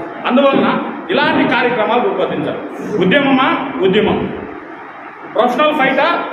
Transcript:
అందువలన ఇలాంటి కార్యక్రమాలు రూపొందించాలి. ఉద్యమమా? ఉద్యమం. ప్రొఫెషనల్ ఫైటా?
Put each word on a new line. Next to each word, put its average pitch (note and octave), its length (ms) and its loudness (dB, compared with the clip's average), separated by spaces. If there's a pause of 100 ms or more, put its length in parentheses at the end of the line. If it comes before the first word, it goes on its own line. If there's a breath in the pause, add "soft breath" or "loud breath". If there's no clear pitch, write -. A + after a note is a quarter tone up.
(300)
అందువలన B3 400 4 (440)
ఇలాంటి C#4+ 300 2 (100)
కార్యక్రమాలు A#3+ 540 0
రూపొందించాలి. D#3+ 540 -2 (420)
ఉద్యమమా? C4+ 440 4 (380)
ఉద్యమం. F#3 320 4 (1160)
ప్రొఫెషనల్ D4 440 2
ఫైటా? C4+ 260 2 (280)